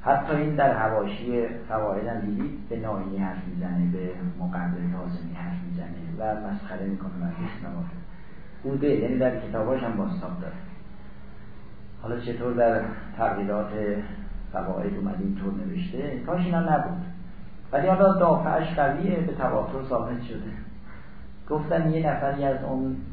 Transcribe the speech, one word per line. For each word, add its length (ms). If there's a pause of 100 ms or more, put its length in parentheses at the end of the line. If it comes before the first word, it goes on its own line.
حتی 340
این 200
در 220
حواشی 680 (200)
فواید 400
هم 120
دیدید 500
به 100
ناینی 380
حرف 300
می‌زنه، 440
به 200 (280)
مقرر 580
کاظمی 360
حرف 240 (120)
می‌زنه 260 (240)
و 300
مسخره 360
می‌کنه 260
و 120
اسم 440
نبرده. 340 (640)
بوده، 240
یعنی 300
در 220
کتاباش 440
هم 140
بازتاب 440
داره. 120 (1500)
حالا 180
چطور 340
در 280 (360)
تغییرات 540 (800)
فواید 440
اومد 240
اینطور 340
نوشته، 720
کاش 200
اینا 140
نبود. 420 (680)
ولی 160
حالا 260
دافعش 640
قویه، 440
به 140
تواتر 560
ثابت 320
شده. 300 (1000)
گفتن 420
یه 180
نفری 340
از 200
اون 320 (180)